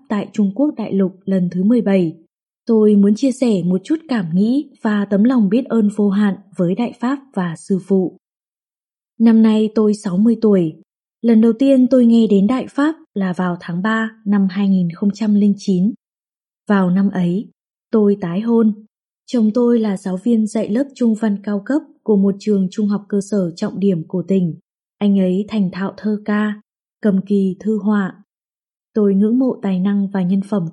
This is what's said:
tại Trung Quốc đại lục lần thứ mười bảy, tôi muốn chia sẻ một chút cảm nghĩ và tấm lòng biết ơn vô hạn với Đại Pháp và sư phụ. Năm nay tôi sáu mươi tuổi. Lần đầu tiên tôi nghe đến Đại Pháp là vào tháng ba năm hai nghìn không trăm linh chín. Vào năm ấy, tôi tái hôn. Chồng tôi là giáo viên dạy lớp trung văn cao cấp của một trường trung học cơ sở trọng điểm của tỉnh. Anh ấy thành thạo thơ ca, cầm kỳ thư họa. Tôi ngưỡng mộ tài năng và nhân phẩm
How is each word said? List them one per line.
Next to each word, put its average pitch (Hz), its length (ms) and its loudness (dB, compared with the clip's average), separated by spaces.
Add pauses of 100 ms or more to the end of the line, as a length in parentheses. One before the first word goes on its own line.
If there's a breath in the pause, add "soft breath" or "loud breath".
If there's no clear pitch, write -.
tại 202 240 -4
Trung 196 220 -2
Quốc 302 220 -2
đại 214 160 -8
lục 190 200 0 (120)
lần 185 280 -2
thứ 185 120 -2
mười 233 160 2
bảy, 185 360 0 (500)
tôi 214 300 4
muốn 202 180 4
chia 262 180 0
sẻ 220 320 0
một 180 200 0
chút 302 100 -2 (140)
cảm 180 260 -4
nghĩ 226 360 0 (120)
và 208 220 -2
tấm 202 200 2
lòng 240 240 2
biết 240 160 0
ơn 220 320 0
vô 202 140 2
hạn 202 240 0 (220)
với 180 180 0
Đại 240 260 -4
Pháp 269 180 -2 (160)
và 175 220 -4
sư 196 300 -4
phụ. 190 300 0 (1040)
Năm 226 220 6
nay 220 320 2
tôi 214 200 2
sáu 185 240 -4
mươi 226 220 2
tuổi. 190 340 2 (480)
Lần 226 180 4
đầu 226 120 4
tiên 262 380 4
tôi 254 160 4
nghe 233 200 4
đến 196 200 2
Đại 233 240 -2
Pháp 311 260 -2 (180)
là 190 180 -4
vào 175 280 -4
tháng 175 220 -8
ba 220 280 -2 (160)
năm 202 240 2
hai 196 180 -2
nghìn 185 260 2
không 202 200 -2
trăm 214 200 0
linh 202 220 4
chín. 196 360 0 (760)
Vào 190 220 0
năm 196 200 0
ấy, 180 400 -4 (400)
tôi 208 300 2
tái 175 200 -6
hôn. 226 440 0 (420)
Chồng 214 280 0
tôi 240 240 2
là 214 180 -2
giáo 185 280 -6
viên 220 220 2
dạy 214 220 -6
lớp 233 160 -2 (100)
trung 226 260 0
văn 208 220 -2
cao 202 240 -6
cấp 294 160 -2 (200)
của 214 140 0
một 196 220 2
trường 196 320 -2
trung 208 180 -4
học 202 200 -2
cơ 208 100 -2 (120)
sở 185 260 -2
trọng 208 240 -8
điểm 185 280 0
của 180 200 -6
tỉnh. 180 260 0 (440)
Anh 202 200 0
ấy 185 300 0
thành 208 240 -2
thạo 190 240 -8
thơ 208 280 -6
ca, 208 360 -4 (420)
cầm 190 240 0
kỳ 196 340 0
thư 214 180 -4
họa. 202 460 -4 (680)
Tôi 208 200 2
ngưỡng 214 240 2
mộ 262 240 0
tài 190 180 -2
năng 196 300 0
và 196 120 -2
nhân 190 200 0
phẩm 196 200 -4 (100)